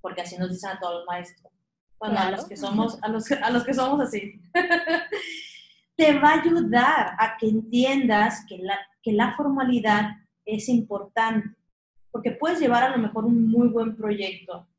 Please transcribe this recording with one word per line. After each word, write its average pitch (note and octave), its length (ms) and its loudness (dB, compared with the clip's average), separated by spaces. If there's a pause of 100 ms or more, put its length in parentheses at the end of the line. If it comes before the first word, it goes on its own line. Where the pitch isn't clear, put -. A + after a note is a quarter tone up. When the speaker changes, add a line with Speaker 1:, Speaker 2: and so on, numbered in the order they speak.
Speaker 1:
porque F3+ 180 -10
así F3 160 -12
nos F3+ 140 -6
dicen F#3+ 200 -8
a F#3 80 -10
todos F3 180 -6
los E3+ 100 -12
maestros. F3 440 -12 (480)
Bueno, G#3+ 180 -4
a F#3+ 40 0
Speaker 2:
Claro. F#3+ 160 -2
Speaker 1:
los - 100 -10
que F#3+ 100 -16
somos, G#3 460 -2
a G#3+ 60 -4
los, A3 240 -4
a A#3+ 180 0
los A#3+ 140 2
que C4 100 -2
somos C4 260 0
así. G#3 400 -6 (140)
<laughs> E4+ 1400 -4
Te D4+ 220 6
va D4 120 6
a D#4+ 100 4
ayudar B3+ 800 2
a A3 200 0
que A3 100 0
entiendas A3+ 1000 2
que F#3 100 -16
la, G3 200 -4 (240)
que A3 100 -2
la A3 240 2
formalidad B3 760 0 (340)
es G#3+ 220 -6
importante, A3 840 0 (600)
porque A3+ 220 -4
puedes D#4+ 280 -2
llevar A#3+ 240 4
a C4 60 0
lo C4 80 -2
mejor A3 280 -4
un A#3 240 4
muy A#3+ 180 4
buen A3+ 280 -2
proyecto F#3+ 680 -6 (120)